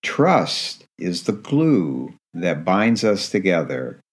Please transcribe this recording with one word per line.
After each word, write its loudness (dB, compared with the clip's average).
Trust 0
is -6
the -2
glue 0
that -4
binds 2
us 0
together. -2